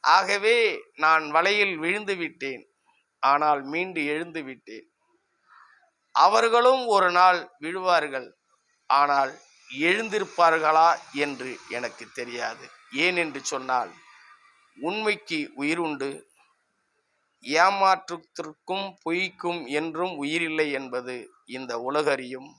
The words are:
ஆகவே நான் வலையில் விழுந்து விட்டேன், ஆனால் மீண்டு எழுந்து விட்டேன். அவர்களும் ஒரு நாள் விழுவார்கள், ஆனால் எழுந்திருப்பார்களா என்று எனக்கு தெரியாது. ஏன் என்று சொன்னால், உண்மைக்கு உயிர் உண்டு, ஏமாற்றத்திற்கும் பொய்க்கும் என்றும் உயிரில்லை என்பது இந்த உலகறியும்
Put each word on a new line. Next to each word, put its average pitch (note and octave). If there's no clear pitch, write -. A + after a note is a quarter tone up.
ஆகவே G3
நான் D#3
வலையில் F#3+
விழுந்து F#3+
விட்டேன், C#3
ஆனால் C#3+
மீண்டு E3
எழுந்து D#3
விட்டேன். A#2
அவர்களும் A#3
ஒரு G3
நாள் F3+
விழுவார்கள், D#3
ஆனால் C#3
எழுந்திருப்பார்களா E3
என்று C#3
எனக்கு A#2
தெரியாது. A#2+
ஏன் F3
என்று D3
சொன்னால், B2+
உண்மைக்கு F#3+
உயிர் D3+
உண்டு, C#3
ஏமாற்றத்திற்கும் F3+
பொய்க்கும் F3
என்றும் D#3+
உயிரில்லை D#3
என்பது B2+
இந்த B2
உலகறியும் C3+